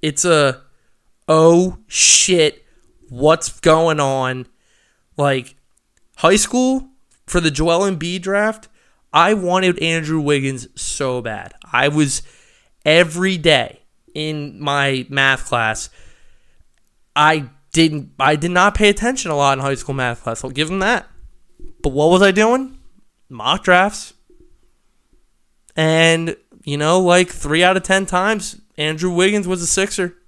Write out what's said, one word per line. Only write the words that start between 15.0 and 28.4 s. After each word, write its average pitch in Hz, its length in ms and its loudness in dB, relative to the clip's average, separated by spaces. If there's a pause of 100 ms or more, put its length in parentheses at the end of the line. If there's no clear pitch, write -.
math 135 380 0
class, 110 420 -4 (1300)
I 151 340 0 (220)
didn't, 156 480 0
I 139 160 2
did 156 160 -4
not 185 240 2
pay 208 140 2
attention 208 420 -2
a 147 60 -2
lot 139 200 2
in 131 60 -8
high 135 140 -2
school 135 180 -8
math 123 300 -6
class. 113 180 -8
I'll 131 80 -10
give 143 180 -4
him 190 120 -6
that. 214 260 -2 (760)
But 147 100 -4
what 147 200 2
was 185 120 4
I 196 100 4
doing? 240 480 0 (480)
Mock 131 340 -4
drafts. 185 520 2 (1600)
And, 165 600 2 (280)
you 143 120 -6
know, 156 240 2
like, 180 280 4
three 156 340 -2
out 185 140 4
of 185 80 -4
ten 190 220 0
times, 196 540 -4 (160)